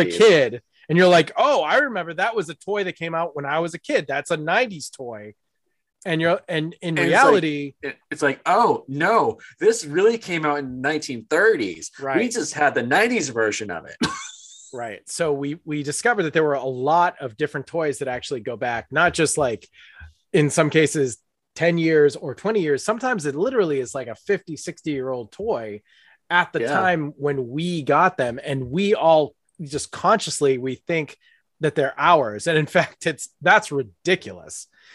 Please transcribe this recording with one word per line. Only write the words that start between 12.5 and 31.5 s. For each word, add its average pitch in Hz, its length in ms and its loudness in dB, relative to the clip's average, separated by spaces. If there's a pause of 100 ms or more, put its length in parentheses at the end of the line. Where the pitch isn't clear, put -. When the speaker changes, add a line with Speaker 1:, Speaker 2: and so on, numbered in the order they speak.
Speaker 1:
had 147 200 2
the 127 80 0
nineties 185 480 0
version 110 400 -2
of 82 160 -10
it." 71 140 -20
<laughs> - 80 -2 (640)
Speaker 2:
Right. 117 360 -12
So 160 240 -2
we, 143 320 -6
we 147 200 -6
discovered 202 400 -2
that 147 80 -4
there 165 100 2
were 147 120 2
a 127 100 -4
lot 143 560 2
of 123 160 -10
different 147 320 -6
toys 156 320 -4
that 139 80 -6
actually 123 320 -8
go 117 160 -8
back, 117 340 -6
not 160 240 2
just, 160 240 0
like, 123 300 -2 (640)
in 151 180 4
some 156 180 2
cases, 143 500 0 (360)
ten 170 240 2
years 156 380 4
or 135 180 -10
twenty 214 260 -2
years. 147 220 0
Sometimes 233 420 -2
it 143 120 -4
literally 185 420 0
is, 123 160 -6
like, 127 140 -8
a 113 80 -12
fifty, 180 400 -6
sixty-year-old 131 760 -8
toy 117 520 -6 (460)
at 175 240 2
the 147 100 -2
Speaker 1:
Yeah. 127 100 0
Speaker 2:
time 170 440 0
when 139 340 -4
we 165 340 -4
got 156 320 4
them. 123 260 -2
And 135 300 -6
we 196 240 2
all 156 400 4 (260)
just 143 300 -8
consciously, 147 680 2
we 131 160 -6
think 160 440 -6 (420)